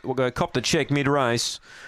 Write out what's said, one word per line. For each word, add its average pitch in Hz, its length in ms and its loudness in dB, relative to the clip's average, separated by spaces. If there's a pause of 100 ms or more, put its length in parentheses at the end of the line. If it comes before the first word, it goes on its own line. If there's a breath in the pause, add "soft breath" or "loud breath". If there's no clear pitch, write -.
we'll 131 80 -2
go 127 180 0
cop - 220 -2
the 123 80 0
check 139 300 0
mid-race, 139 680 2 (300 loud breath)